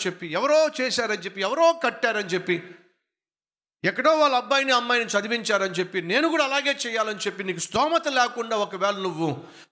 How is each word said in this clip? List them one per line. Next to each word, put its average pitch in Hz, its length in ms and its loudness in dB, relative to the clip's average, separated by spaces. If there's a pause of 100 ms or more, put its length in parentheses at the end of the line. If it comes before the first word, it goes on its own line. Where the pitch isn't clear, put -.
చెప్పి, 180 260 -8
ఎవరో 294 360 4
చేశారని 233 540 -2
చెప్పి, 196 180 -8
ఎవరో 302 320 4
కట్టారని 233 560 -2
చెప్పి, 175 460 -4 (1080)
ఎక్కడో 262 320 2
వాళ్ళ 294 200 4
అబ్బాయిని, 269 360 2
అమ్మాయిని 240 380 2
చదివించారని 202 640 0
చెప్పి, 180 280 -2
నేను 233 260 2
కూడా 320 160 2
అలాగే 269 320 0 (100)
చేయాలని 220 320 -2
చెప్పి, 190 260 -6
నీకు 180 140 -6
స్తోమత 302 500 0
లేకుండా 240 480 0
ఒకవేళ 202 400 -2
నువ్వు 165 480 -4 (280)